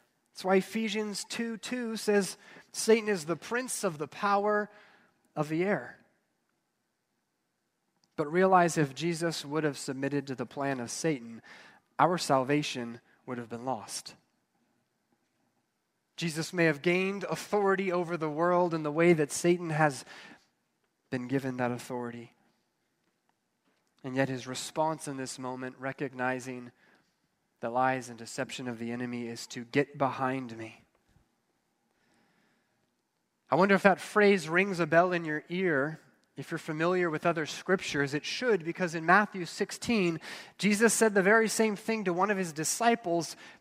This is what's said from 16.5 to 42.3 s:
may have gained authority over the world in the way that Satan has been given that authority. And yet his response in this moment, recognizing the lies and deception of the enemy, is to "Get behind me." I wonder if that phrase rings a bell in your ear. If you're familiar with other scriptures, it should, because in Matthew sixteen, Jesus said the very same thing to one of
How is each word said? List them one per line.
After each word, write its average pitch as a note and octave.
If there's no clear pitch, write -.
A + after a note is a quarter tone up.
may F3
have C#3+
gained F#3
authority F#3+
over F3
the D#3
world F3
in D#3+
the D3
way E3+
that D3+
Satan F3
has D3
been B2
given C3
that B2
authority. A#2+
And B2+
yet C3+
his B2+
response D#3
in C#3
this C3
moment, B2+
recognizing B2+
the A#2
lies B2+
and A#2
deception B2+
of A#2+
the A#2
enemy, A#2+
is A#2
to A#2+
"Get C#3
behind C3
me." A2
I C3
wonder G3
if F#3
that F#3
phrase G3+
rings F3+
a E3+
bell E3+
in E3+
your D3+
ear. D#3+
If -
you're E3
familiar E3+
with D#3
other E3
scriptures, C#3+
it D3
should, G#3
because E3+
in D#3+
Matthew F#3
sixteen, F#3
Jesus G#3
said A3
the G3
very A3
same A3
thing A3
to F3
one F#3
of G3+